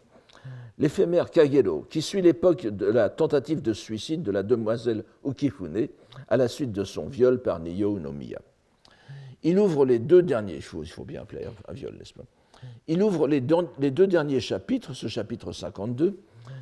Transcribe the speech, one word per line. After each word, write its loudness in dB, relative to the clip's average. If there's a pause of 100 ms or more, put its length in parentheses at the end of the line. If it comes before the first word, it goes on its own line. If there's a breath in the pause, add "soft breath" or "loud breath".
(760 loud breath)
L'éphémère 2
Kagero, 4
qui -4
suit -4
l'époque 4
de -4
la 4
tentative 0
de 0
suicide -6
de -2
la 0
demoiselle 0 (220 soft breath)
Ukifune -2 (400 loud breath)
à 2
la 4
suite -6
de -4
son -8
viol 2
par -4
Niyo -4
Unomiya. -10 (1000 loud breath)
Il 2
ouvre 4
les 4
deux 6
derniers, -2
il -10
faut, -10
il -12
faut -16
bien -12
appeler -12 (200)
un -14
viol, -12
n'est-ce -20
pas ? -20 (640 loud breath)
Il 2
ouvre 2
les 2
deux, 2 (100)
les 0
deux 4
derniers 2
chapitres, -4
ce -10
chapitre -8
cinquante-deux, -4 (440 loud breath)